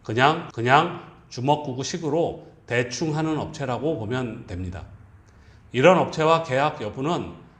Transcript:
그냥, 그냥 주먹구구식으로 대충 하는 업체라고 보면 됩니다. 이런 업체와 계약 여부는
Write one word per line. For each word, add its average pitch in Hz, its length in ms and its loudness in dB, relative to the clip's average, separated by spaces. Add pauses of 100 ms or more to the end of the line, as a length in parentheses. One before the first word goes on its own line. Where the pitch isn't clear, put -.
그냥, 147 520 2
그냥 135 580 2 (160)
주먹구구식으로 143 1200 -2 (180)
대충 127 520 -2
하는 156 200 -2
업체라고 127 640 -4
보면 117 480 -6
됩니다. 90 380 -10 (880)
이런 185 240 8
업체와 160 460 2
계약 139 380 0
여부는 113 520 -4 (260)